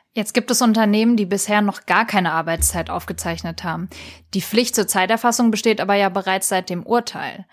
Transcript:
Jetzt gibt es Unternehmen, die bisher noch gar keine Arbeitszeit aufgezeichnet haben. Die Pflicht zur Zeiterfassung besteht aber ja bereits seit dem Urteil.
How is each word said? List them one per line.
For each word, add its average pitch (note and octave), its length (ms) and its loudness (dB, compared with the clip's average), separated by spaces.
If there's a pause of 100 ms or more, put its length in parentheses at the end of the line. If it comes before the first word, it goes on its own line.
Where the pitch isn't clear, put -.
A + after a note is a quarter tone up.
(140)
Jetzt G#3+ 200 -4
gibt - 160 0
es B3 120 0
Unternehmen, A3 560 4
die G#3 80 2
bisher G3+ 360 0
noch G3+ 240 -2
gar G3+ 220 2
keine F#3 240 0
Arbeitszeit E3 580 -2
aufgezeichnet E3+ 760 -8
haben. E3 240 -6 (440)
Die G3 80 0
Pflicht A#3 320 0
zur G3+ 140 0
Zeiterfassung A3+ 640 2
besteht G#3+ 300 0
aber G3 140 2
ja G3+ 140 4
bereits F#3+ 380 -2
seit F#3 220 -2
dem F3 160 -6
Urteil. A3+ 680 -4